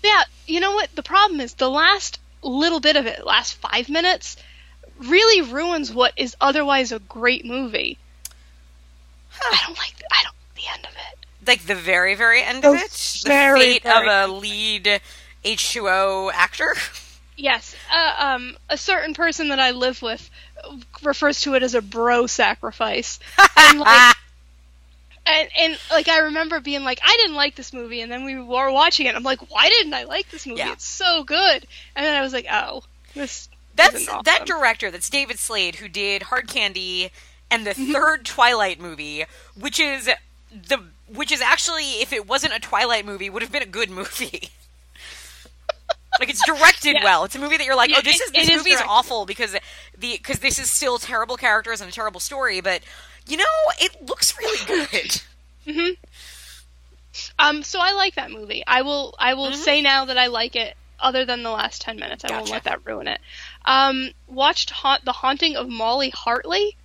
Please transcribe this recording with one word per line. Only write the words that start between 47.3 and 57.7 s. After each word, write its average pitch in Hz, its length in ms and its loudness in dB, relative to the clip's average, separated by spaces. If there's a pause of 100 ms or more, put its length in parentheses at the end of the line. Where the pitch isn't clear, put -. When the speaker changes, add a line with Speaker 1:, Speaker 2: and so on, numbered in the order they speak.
Speaker 2:
a 262 40 -8
movie 294 180 -2
that 285 80 -2
you're 262 100 2
like, 247 140 4
Speaker 1:
Yeah, 294 100 4
Speaker 2:
"Oh, - 20 2
this 311 180 2
Speaker 1:
it, - 60 -2
Speaker 2:
is, 415 60 -10
this 320 180 2
Speaker 1:
it - 40 6
is 330 60 4
Speaker 2:
movie 359 120 0
is 262 80 4
Speaker 1:
directed. 240 120 -2
Speaker 2:
awful 226 340 0
because 196 300 -6 (420)
the, 233 200 -8
'cause - 220 -8
this 269 200 -2
is 262 120 -4
still 247 280 -2
terrible 233 380 -6
characters 220 440 0
and 185 80 -14
a - 40 -14
terrible 214 260 -6
story," 247 420 -4
but, 180 200 -2 (460)
you 311 100 -6
know, 381 80 2 (340)
it - 280 -4
looks - 300 -2
really 440 280 -6
good. 294 560 -4 (460)
Speaker 1:
Mm-hmm. 339 260 -2 (1500)
Um, 302 240 2
so 381 160 -8